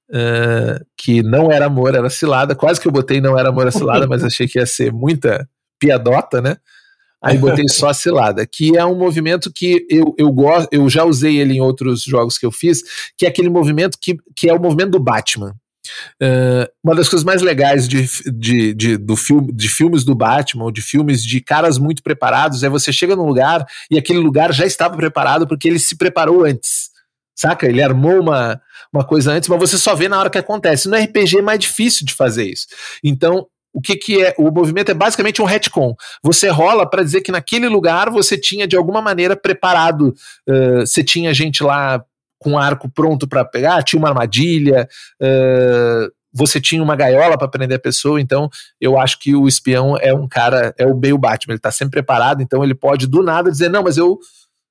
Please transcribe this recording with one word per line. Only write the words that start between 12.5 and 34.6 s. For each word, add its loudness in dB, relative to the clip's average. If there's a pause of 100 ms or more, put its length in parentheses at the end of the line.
fiz, -2 (360)
que 0
é 0
aquele 0
movimento 0
que, -4 (200)
que 0
é 4
o 0
movimento 0
do 2
Batman. -4 (680)
Eh, 2 (140)
uma 2
das 2
coisas 0
mais 2
legais 2
de, 0 (240)
de, 0
de, 0
do -4
filme, 0
de -4
filmes 0
do 2
Batman, -2
ou -6
de -10
filmes -2
de -4
caras 0
muito -2
preparados, -2
é 0
você -2
chega 0
num -2
lugar 0 (240)
e 2
aquele 0
lugar 2
já 0
estava -2
preparado 0
porque -4
ele 0
se -2
preparou 2
antes. -4 (440)
Saca? -2
Ele 2
armou 2
uma, -2 (320)
uma 0
coisa 0
antes, -2
mas 2
você 0
só 0
vê 0
na 0
hora 0
que -2
acontece. -2
No 0
R 0
P 0
G 2
é 4
mais 0
difícil -2
de -6
fazer -2
isso. -10 (380)
Então, 0 (280)
o -8
que -4
que 0
é? 2
O 2
movimento 0